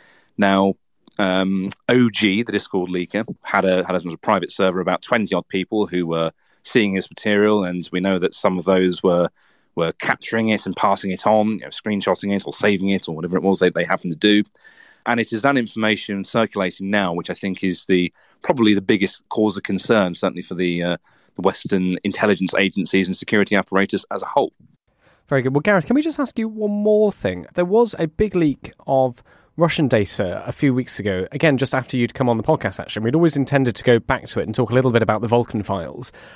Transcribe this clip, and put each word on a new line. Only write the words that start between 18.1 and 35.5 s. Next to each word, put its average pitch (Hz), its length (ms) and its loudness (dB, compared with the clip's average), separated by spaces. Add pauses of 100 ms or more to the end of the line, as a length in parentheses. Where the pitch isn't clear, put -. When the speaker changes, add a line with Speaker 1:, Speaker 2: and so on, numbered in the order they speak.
Speaker 1:
probably 117 320 4
the 98 80 2
biggest 98 480 -2
cause 107 260 0
of 98 80 -10
concern, 98 500 0
certainly 87 280 -4
for - 120 -12
the, 87 300 -2
uh, 87 140 -2 (380)
the - 60 -10
Western 92 640 0
intelligence 95 540 0
agencies 95 500 0
and 92 80 -4
security 104 400 0
apparatus 95 560 -2
as 101 100 -6
a - 40 -10
whole. - 260 -2 (800)
Speaker 2:
Very 135 120 2
good. 131 120 -2
Well, 147 80 2
Gareth, 196 240 2
can 233 100 2
we 294 60 4
just 302 180 -4
ask 262 180 -4
you 220 120 -4
one 214 220 -4
more 208 420 4
thing? 185 400 -6
There 175 100 0
was 214 340 2
a 165 100 -2
big 208 280 -2
leak 156 380 0 (120)
of 131 380 0 (320)
Russian 160 320 2
data 101 580 0
a 123 60 -8
few 139 220 2
weeks 123 260 -4
ago, 95 320 -2
again, 147 260 2
just 127 160 0
after 131 220 -2
you'd 120 180 0
come 127 140 0
on 120 80 4
the 110 80 -4
podcast, - 340 0
actually. - 280 -6
We'd 120 100 0
always 165 220 4
intended 135 400 2
to - 80 -10
go 120 140 6
back - 280 -4
to - 140 -4
it - 20 0
and 107 100 -4
talk 117 180 0
a - 20 -2
little 127 180 4
bit 113 100 4
about 107 200 0
the 117 60 -4
Vulcan 113 360 2